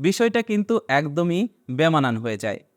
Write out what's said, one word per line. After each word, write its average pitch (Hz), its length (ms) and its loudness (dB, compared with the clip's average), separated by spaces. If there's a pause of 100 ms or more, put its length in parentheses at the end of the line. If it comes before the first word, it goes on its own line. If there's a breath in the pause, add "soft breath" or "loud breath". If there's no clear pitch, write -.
বিষয়টা 233 420 2
কিন্তু 208 240 0 (260)
একদমই 170 420 0 (360)
বেমানান 147 460 2
হয়ে 110 200 -4
যায়। 107 160 -4 (180)